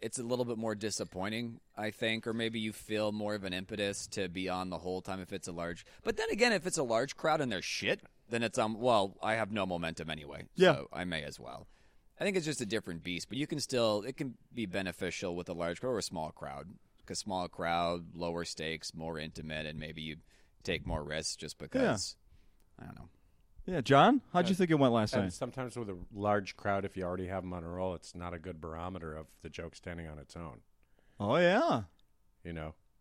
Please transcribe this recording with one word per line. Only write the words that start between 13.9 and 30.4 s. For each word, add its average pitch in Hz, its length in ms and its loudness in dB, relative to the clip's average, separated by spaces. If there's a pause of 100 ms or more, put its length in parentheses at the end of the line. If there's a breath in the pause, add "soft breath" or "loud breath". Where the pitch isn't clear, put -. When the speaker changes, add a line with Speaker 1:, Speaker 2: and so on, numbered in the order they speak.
Speaker 1:
it 131 120 -6
can 131 180 -4 (180)
be 117 120 -2
beneficial 92 720 -2
with 87 120 -4
a 90 60 -4
large 85 260 -2
crowd - 120 -2
or 117 80 2
a 90 40 -2
small 78 280 -4
crowd, 71 360 -10 (380)
'cause 92 140 -6
small 92 280 -2
crowd, 85 680 0
lower 85 280 -2
stakes, 80 500 -4
more 82 240 -6
intimate, 78 480 -6
and 76 140 -6
maybe 78 220 -8
you 78 160 -6 (460)
take 78 220 -2
more 80 200 -2
risks 76 320 -4
just - 240 -10
Speaker 2:
Yeah. 76 60 -10
Speaker 1:
because, 185 500 0 (600)
I - 80 -14
don't - 120 -12
know. - 120 -18 (560)
Speaker 2:
Yeah, 180 160 0
John, 170 400 10 (120)
how'd 180 160 6
you 196 40 6
Speaker 3:
Uh, 175 40 2
Speaker 2:
think 180 140 6
it 156 80 8
went 127 140 8
last 107 200 4
Speaker 3:
and 113 120 4
Speaker 2:
night? 90 80 -2
Speaker 3:
sometimes 123 440 -6
with 113 120 -4
a 92 80 -6 (140)
large 104 460 2
crowd, 98 280 2
if 95 120 -4
you 92 60 -2
already 90 240 -2
have 92 160 -2
'em 90 100 -4
on 87 100 -6
a 82 60 -8
roll, 92 240 -2
it's - 220 -10
not 87 180 -6
a 87 60 -8
good 82 200 -10
barometer 82 560 -6
of 78 120 -10 (140)
the 82 80 -10
joke 82 260 -10
standing 85 320 -8
on 76 100 -10
its 71 180 -16
own. 82 260 -10 (580)